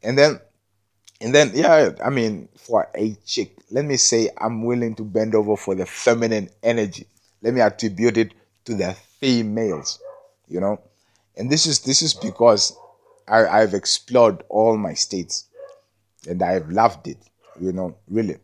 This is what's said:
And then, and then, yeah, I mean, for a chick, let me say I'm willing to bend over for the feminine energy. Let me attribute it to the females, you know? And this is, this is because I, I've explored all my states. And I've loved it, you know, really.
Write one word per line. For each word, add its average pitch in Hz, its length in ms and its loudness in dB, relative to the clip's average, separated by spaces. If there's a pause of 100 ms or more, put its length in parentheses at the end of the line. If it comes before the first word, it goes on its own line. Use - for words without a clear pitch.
And 117 120 -2
then, 143 240 4 (800)
and 117 140 -6
then, 143 220 6
yeah, 156 340 4 (160)
I 135 60 -2
mean, 110 440 -4
for 110 380 -2
a 107 220 -4 (100)
chick, - 320 -6 (140)
let 127 120 -2
me 143 140 -2
say 113 400 2
I'm 113 260 -6
willing 117 320 -2
to 110 80 -10
bend 110 300 -2
over 107 240 0
for - 160 -6
the 92 140 -4
feminine 113 640 0 (120)
energy. 113 460 -2 (340)
Let 117 140 -2
me 123 60 2
attribute 107 560 0
it 113 160 0 (320)
to 117 100 -6
the 92 180 -4 (260)
females, 110 800 -2 (480)
you 87 140 -6
know? 101 180 -4 (560)
And 117 160 -8
this 156 140 0
is, 147 140 -2
this 135 220 -2
is 160 120 -2
because - 640 2 (500)
I, 110 200 4
I've 101 260 2
explored 110 760 2
all 110 300 2
my 101 160 -6
states. - 540 -8 (800)
And 90 140 -4
I've 90 280 -2
loved 110 380 0
it, 76 100 -12 (420)
you 92 120 -4
know, 90 260 -8 (100)
really. 101 360 -2